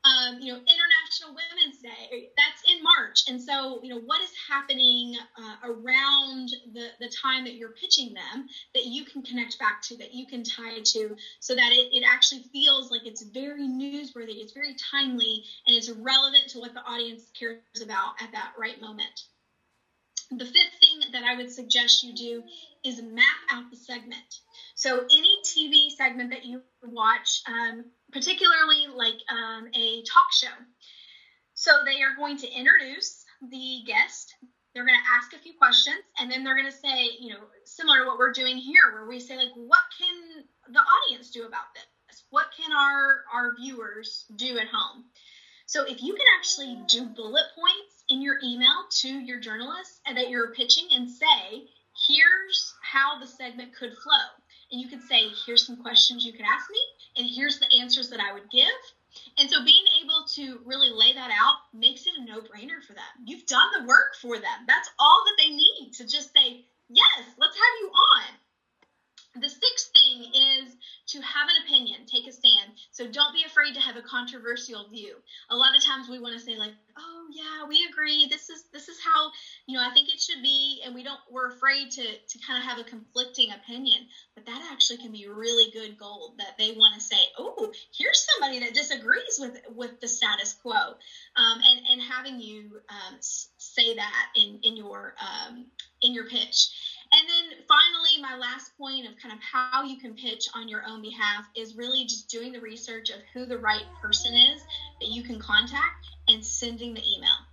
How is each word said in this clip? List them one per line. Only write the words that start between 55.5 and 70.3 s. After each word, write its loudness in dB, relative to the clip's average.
some -12
questions 2
you -8
could -16
ask 0
me, -4
and -6
here's -4
the 4
answers -2
that -10
I -4
would -16
give." 4
And 4
so 0
being 8
able 0
to -10
really 2
lay 4
that -6
out 4
makes 2
it -2
a -12
no-brainer -14
for -20
them. -16
You've -14
done 4
the -6
work 4
for -8
them. -8
That's 2
all 8
that 2
they 4
need 2
to -14
just -6
say, 2
"Yes, 4
let's 0
have 2
you -8
on." 6
The -4
sixth -2
thing 6